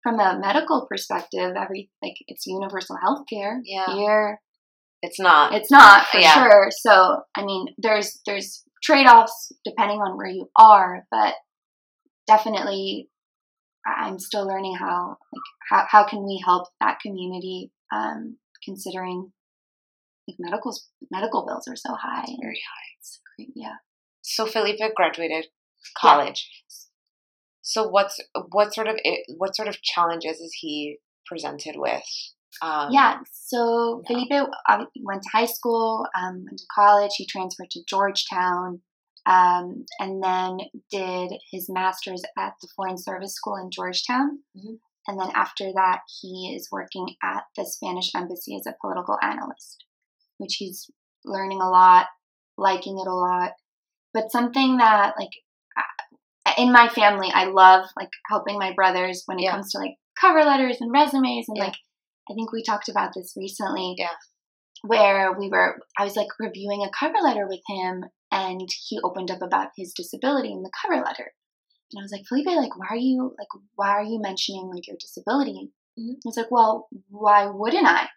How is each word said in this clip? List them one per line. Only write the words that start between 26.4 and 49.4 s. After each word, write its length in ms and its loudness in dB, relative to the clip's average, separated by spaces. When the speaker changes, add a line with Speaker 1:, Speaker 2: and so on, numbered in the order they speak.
Speaker 2:
So 260 -4
what's, 320 0
what 220 2
sort 140 -6
of, 100 -4
what 180 -6
sort 140 -6
of 120 -14
challenges 580 -4
is 200 -18
he 380 -10
presented 520 -12
with? 260 -4
Um, 300 -6
Speaker 1:
Yeah, 280 4
so 720 -4
Speaker 2:
yeah. 40 -18
Speaker 1:
Felipe, 420 -2
um, 180 2
went 200 -10
to 80 -16
high 140 2
school, 600 -2
um, 280 -8
went 140 -18
to 140 -20
college. 440 6
He 80 -10
transferred 460 -12
to 160 -16
Georgetown, 920 -4
um, 600 2
and 240 -8
then 360 -4
did 420 -8
his 180 -14
master's 540 -6
at 240 -8
the 140 -20
Foreign 220 -8
Service 360 -12
School 240 -10
in 140 -14
Georgetown. 680 -4
Speaker 2:
Mm-hmm. 180 -18
Speaker 1:
And 120 -10
then 160 -6
after 380 -4
that, 280 0
he 340 -14
is 160 -16
working 520 -12
at 200 -8
the 100 -8
Spanish 500 -8
embassy 420 -10
as 80 -14
a 160 -12
political 400 -6
analyst, 640 -10